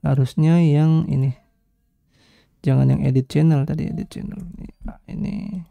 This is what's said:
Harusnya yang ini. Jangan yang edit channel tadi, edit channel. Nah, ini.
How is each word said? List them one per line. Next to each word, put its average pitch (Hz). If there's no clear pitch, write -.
Harusnya 151
yang 160
ini. 135
Jangan 135
yang 135
edit 131
channel 151
tadi, 156
edit -
channel. -
Nah, -
ini. -